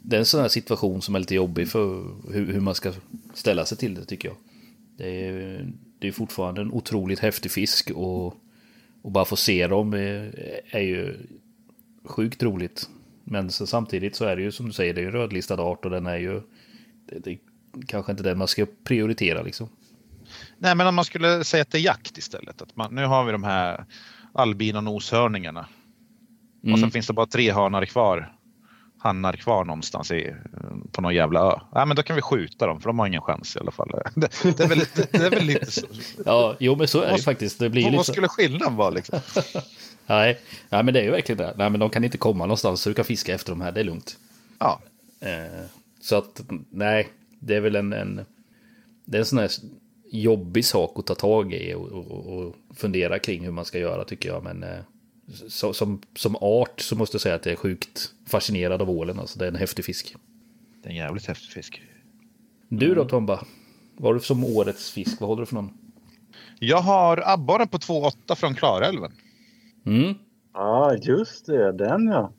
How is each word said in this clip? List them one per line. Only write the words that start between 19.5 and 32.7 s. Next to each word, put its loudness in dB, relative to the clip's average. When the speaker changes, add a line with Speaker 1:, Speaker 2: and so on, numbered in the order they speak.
Speaker 2:
Nej, 4
men 6
om 4
man 4
skulle 2
säga 4
att 0
det 0
är 4
jakt 0
istället. -14
Att -18
man, -8
nu 0
har 4
vi 0
de -2
här 0
albinonoshörningarna. 0
Och -2
sen 6
Speaker 1:
Mm. 4
Speaker 2:
finns -2
det -2
bara 2
tre 2
hanar 2
kvar. 0
Hannar 0
kvar 0
någonstans -6
i, -2
på -4
någon 2
jävla 4
ö. 4
Ja, 4
men 2
då 2
kan -2
vi 2
skjuta 0
dem, -2